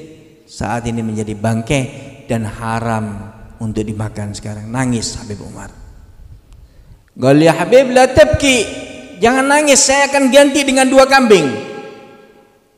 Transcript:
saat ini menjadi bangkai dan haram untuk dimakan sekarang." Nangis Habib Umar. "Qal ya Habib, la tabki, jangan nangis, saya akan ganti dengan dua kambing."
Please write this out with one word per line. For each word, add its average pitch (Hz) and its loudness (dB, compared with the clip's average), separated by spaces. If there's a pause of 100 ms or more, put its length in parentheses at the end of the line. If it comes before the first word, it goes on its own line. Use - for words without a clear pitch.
(500)
saat 117 -6
ini 113 -4
menjadi 107 -6
bangkai 113 -2 (440)
dan 113 -6
haram 110 -6 (320)
untuk 107 -6
dimakan 107 -10
sekarang." 107 -14
Nangis 123 -4
Habib - -12
Umar. - -16 (1400)
"Qal 135 2
ya 160 6
Habib, 247 2
la 262 4
tabki, 269 2 (560)
jangan 262 2
nangis, 285 4
saya 277 2
akan 269 2
ganti 285 4
dengan 262 2
dua 262 6
kambing." 233 4 (1300)